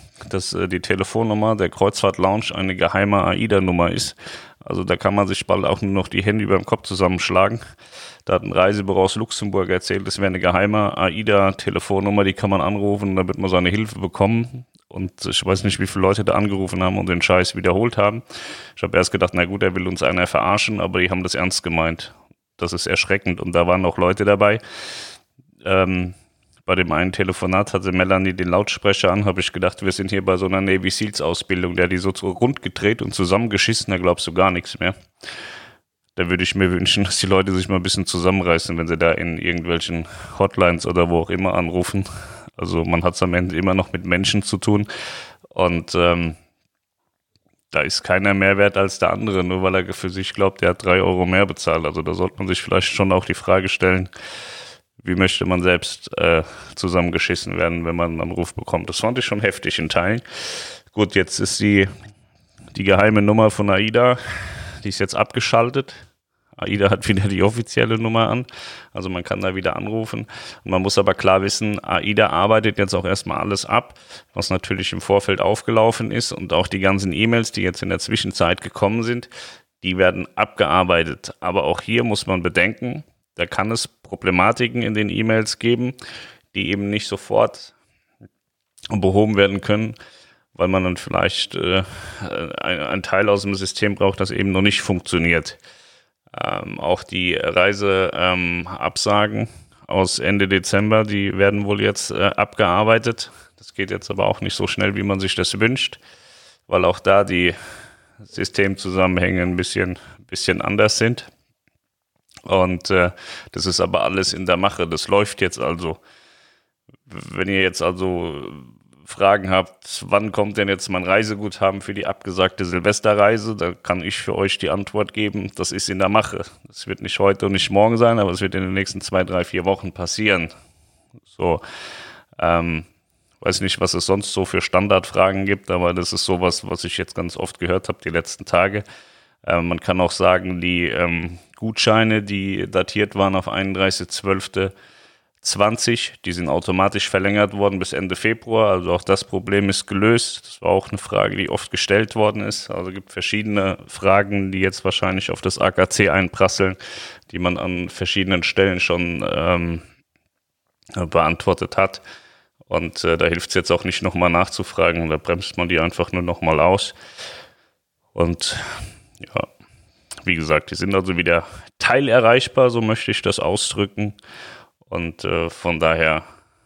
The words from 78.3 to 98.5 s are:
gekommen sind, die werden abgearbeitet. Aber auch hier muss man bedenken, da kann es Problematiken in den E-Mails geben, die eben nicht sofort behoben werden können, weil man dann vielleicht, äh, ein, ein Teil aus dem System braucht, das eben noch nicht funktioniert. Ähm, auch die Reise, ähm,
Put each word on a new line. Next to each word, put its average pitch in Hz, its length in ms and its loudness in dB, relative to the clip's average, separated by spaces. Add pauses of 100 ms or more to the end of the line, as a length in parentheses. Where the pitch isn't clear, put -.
gekommen 110 400 -2
sind, 120 260 -4 (540)
die 92 160 -2
werden 92 380 2
abgearbeitet. 87 1040 0
Aber 90 240 -2
auch 80 180 -2
hier 120 220 0
muss 107 240 -2
man 92 160 0
bedenken, 113 600 -2 (320)
da 85 120 -4
kann 104 240 -2
es - 160 -4
Problematiken 110 960 0
in 107 100 -2
den 107 160 0
E-Mails 110 480 0
geben, 120 360 0 (600)
die 98 160 -4
eben 101 220 -2
nicht 104 160 -4
sofort - 640 -2 (1160)
behoben 101 460 4
werden 98 260 4
können, 110 340 -2 (580)
weil 90 140 0
man 92 160 2
dann 90 140 -2
vielleicht, - 580 -2
äh, 92 280 0 (360)
ein, - 600 -6
ein 73 240 -4
Teil 101 260 2
aus 101 140 2
dem 98 120 -2
System 98 400 -2
braucht, 95 240 2
das 95 120 -2
eben 98 200 0
noch 95 100 2
nicht 101 200 4
funktioniert. 85 760 0 (840)
Ähm, - 380 -6
auch 90 240 0
die 90 320 -2
Reise, 95 800 2
ähm, 87 520 0